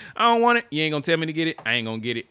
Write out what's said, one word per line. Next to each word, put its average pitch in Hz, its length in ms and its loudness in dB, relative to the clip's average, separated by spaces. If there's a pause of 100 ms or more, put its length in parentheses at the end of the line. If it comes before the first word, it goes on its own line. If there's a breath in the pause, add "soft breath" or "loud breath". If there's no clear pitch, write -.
(180 loud breath)
"I 233 160 4
don't 233 80 4
want 240 160 4
it. 233 140 0
You 151 120 -2
ain't 156 100 0
gonna 151 100 -2
tell 165 160 2
me 160 80 -2
to 156 80 -4
get 160 140 0
it. - 180 -6
I 117 80 0
ain't 117 100 0
gonna 113 160 -6
get 117 160 -4
it." 113 140 -8